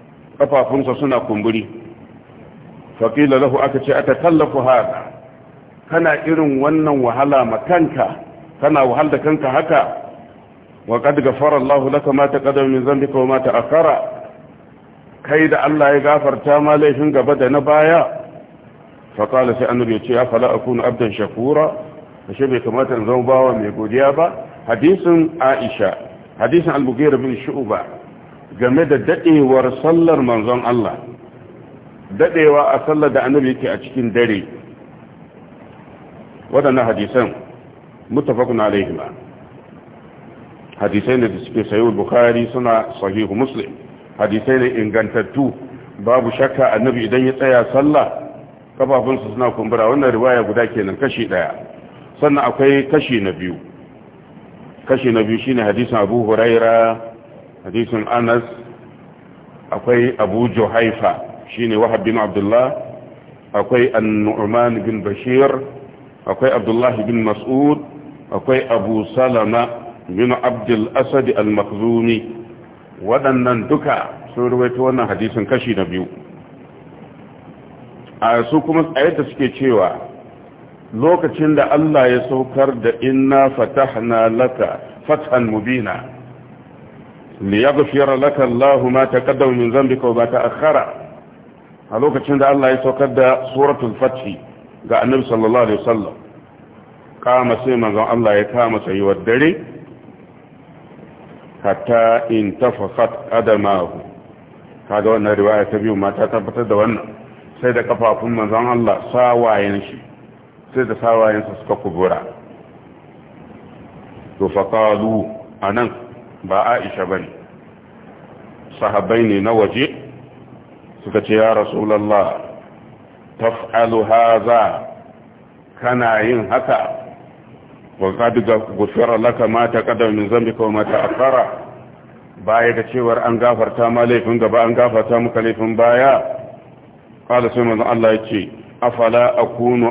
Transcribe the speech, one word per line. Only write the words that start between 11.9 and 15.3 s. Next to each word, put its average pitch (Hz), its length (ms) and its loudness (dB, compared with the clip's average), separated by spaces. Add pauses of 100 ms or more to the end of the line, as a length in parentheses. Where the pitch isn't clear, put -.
laka 143 220 0
ma 139 160 2
taqaddama 135 400 0
min 131 160 0
dhanbika 139 340 0
wa 127 80 2
ma 131 140 2
ta'akhkhara." 131 560 2 (1300)
Kai 156 260 2